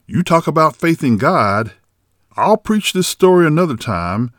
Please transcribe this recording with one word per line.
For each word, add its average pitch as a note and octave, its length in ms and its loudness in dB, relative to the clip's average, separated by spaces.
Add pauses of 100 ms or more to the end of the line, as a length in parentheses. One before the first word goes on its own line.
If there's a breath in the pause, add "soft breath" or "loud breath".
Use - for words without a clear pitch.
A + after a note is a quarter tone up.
you - 160 -2
talk E3 240 0
about D#3 280 0
faith E3 280 -2
in A#2+ 140 2
God. A2 560 0 (640)
I'll F3 220 0
preach G#3+ 340 -4
this F#3 160 -2
story F3+ 380 4
another D#3 320 0
time, G2 600 -6